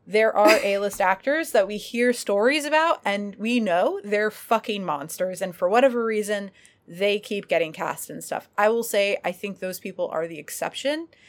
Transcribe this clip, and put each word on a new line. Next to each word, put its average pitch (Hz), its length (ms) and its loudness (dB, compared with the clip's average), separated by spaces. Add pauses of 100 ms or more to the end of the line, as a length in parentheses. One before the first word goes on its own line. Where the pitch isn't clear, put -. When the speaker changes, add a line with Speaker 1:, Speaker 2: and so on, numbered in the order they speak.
Speaker 1:
there 220 300 2
are 214 240 8
Speaker 2:
<laughs> - 40 -6
Speaker 1:
A-list 202 380 -2
actors 269 520 0
that 202 140 4
we 208 100 -6
hear 240 360 0
stories 240 520 2
about, 311 380 2
and 202 320 -4
we 233 240 0
know 214 440 2
they're 208 280 0
fucking 214 540 -2
monsters, 160 560 -4
and 185 140 -6
for 185 120 0
whatever 240 380 4
reason, 208 460 -4 (360)
they 202 320 0
keep 202 280 -8
getting 165 260 0
cast 160 380 -8
and - 120 -12
stuff. - 240 -8 (100)
I 208 120 6
will 233 140 0
say, 202 400 0
I 180 80 -2
think 190 280 -10
those 185 200 -6
people 185 300 -6
are 165 180 -4
the 165 100 -12
exception. 269 720 -6 (220)